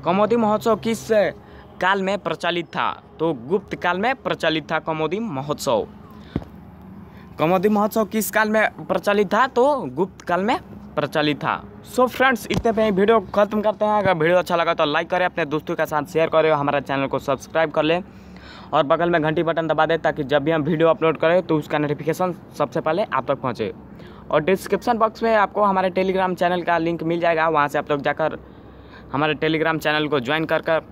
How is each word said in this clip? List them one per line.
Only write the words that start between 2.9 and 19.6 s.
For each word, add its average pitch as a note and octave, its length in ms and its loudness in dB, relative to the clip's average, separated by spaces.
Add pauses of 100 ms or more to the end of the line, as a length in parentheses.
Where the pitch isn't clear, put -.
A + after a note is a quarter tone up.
तो D#3+ 140 0 (160)
गुप्त G3 260 -4
काल F3+ 240 -2
में A#3+ 160 0
प्रचलित D#3+ 580 -2
था D#3 60 -2
कौमुदी D#3 400 -4
महोत्सव। C#3+ 680 -2 (1500)
कौमुदी F3+ 300 4
महोत्सव G#3+ 360 2
किस G3+ 260 -2
काल G#3+ 200 0
में G#3+ 360 0
प्रचलित G3+ 480 2
था? B3 120 4
तो C4 400 2
गुप्त C#3+ 360 -4
काल F3 200 0
में B3 160 0 (360)
प्रचलित D3 440 0
था। G#2+ 240 -2 (240)
So B3+ 220 2
फ्रेंड्स, B3+ 420 0
इतने A3+ 220 0
पे A3 120 2
ही A3 60 2
वीडियो G#3 300 4 (140)
ख़त्म G#3 280 2
करते G#3 220 0
हैं। G#3+ 140 2
अगर F#3+ 160 2
वीडियो E3+ 240 4
अच्छा F3 180 0
लगा E3+ 180 2
तो D#3+ 100 2
लाइक D#3 260 0
करें, F3+ 160 0
अपने E3+ 180 -2
दोस्तों D3+ 300 -4
के D#3 120 0
साथ D3+ 260 -4
शेयर D#3+ 160 2
करें, D#3 240 4
हमारा C#3+ 280 2
चैनल C3+ 260 -2
को C3+ 120 -2
सब्सक्राइब D3+ 520 -2
कर D#3 120 0
लें E3 200 0 (680)
और D3+ 100 4
बगल E3 280 2
में E3+ 120 2
घंटी D#3+ 200 0
बटन E3 240 -2